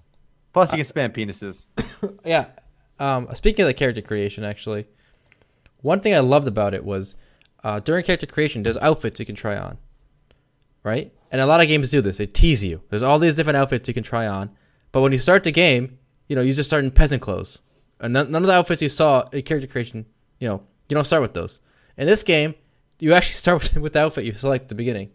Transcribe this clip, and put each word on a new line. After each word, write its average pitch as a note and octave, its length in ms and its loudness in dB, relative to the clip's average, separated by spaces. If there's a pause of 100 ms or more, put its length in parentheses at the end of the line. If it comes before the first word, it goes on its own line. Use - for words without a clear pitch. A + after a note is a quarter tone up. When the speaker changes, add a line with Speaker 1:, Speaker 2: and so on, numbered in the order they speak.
(520)
Speaker 1:
Plus, F3+ 200 2
you D#3 80 -2
Speaker 2:
Uh, C#3+ 40 -4
Speaker 1:
can B2+ 280 -4
spam - 20 -20
penises. G2+ 520 -10 (540)
Speaker 2:
<coughs> - 40 -20
Yeah. D#3+ 220 0 (520)
Um, C3 360 -4
speaking - 280 2
of D#3+ 60 4
the B2 60 0
character A#2 280 -2
creation, G#2 420 -6
actually, G#2 420 -10 (960)
one E3+ 180 0
thing G#3 140 0
I D#3+ 40 6
loved C3+ 300 2
about G2+ 260 -2
it - 100 -8
was, G2 300 -8 (480)
uh, G#2 180 -6
during E3+ 240 -2
character E3+ 220 -2
creation, D3 380 -4
there's A#2 140 -2
outfits C#3+ 420 -2
you A2+ 60 -10
can G#2 100 -14
try G#2 200 -6
on, F2+ 220 -12 (1040)
right? A2+ 300 -6 (180)
And C3 100 -2
a C3 60 2
lot D#3+ 140 6
of E3 80 6
games D3 220 0
do C#3+ 100 2
this. G2 180 -2
They G#2 80 -4
tease B2 380 4
you. E2 240 -8
There's G#2+ 140 -4
all C#3+ 160 4
these D#3+ 160 2
different D3+ 220 0
outfits C3+ 320 0
you A#2+ 60 -8
can A#2 80 -6
try A2+ 240 -4
on. G2 240 -6 (420)
But C3 100 2
when C3+ 100 4
you C3 60 2
start F#3+ 260 4
the F3 60 0
game, C3+ 480 2 (300)
you C#3+ 80 -4
know, B2+ 60 2
you C3+ 120 2
just C#3+ 160 -4
start D3 140 2
in C3 60 -2
peasant C#3+ 320 6
clothes. F2+ 380 -8 (400)
And A#2+ 120 -4
none, C3+ 180 0
none E3 120 -2
of F#3 40 0
the F#3 80 4
outfits F3 260 2
you D3+ 80 0
saw C#3+ 340 4 (100)
in C#3 100 -6
character C#3 240 -4
creation, A#2 400 -8 (320)
you B2 100 -6
know, G2 140 -6 (260)
you C#3 60 -4
don't D3 100 0
start D3+ 180 2
with A2 120 -6
those. - 260 -10 (360)
In C3+ 100 -4
this G#3+ 160 4
game, D#3 320 0 (440)
you D#3+ 140 2
actually F3 220 4
start F3 280 0
<laughs> - 120 0
with, - 80 4
with D3+ 100 -2
the D3+ 80 2
outfit D3+ 240 -2
you A2 80 -6
select C3 320 -2
at - 40 -20
the A2 60 -12
beginning. A2 400 -6